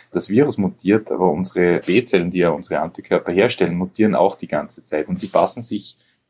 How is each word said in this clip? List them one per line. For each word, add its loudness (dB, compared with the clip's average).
das -4
Virus 2
mutiert, 0
aber 2
unsere 0
B-Zellen, 0
die -4
ja 2
unsere -4
Antikörper -4
herstellen, 2
mutieren 0
auch 2
die -12
ganze -8
Zeit -4
und -6
die -6
passen 0
sich -10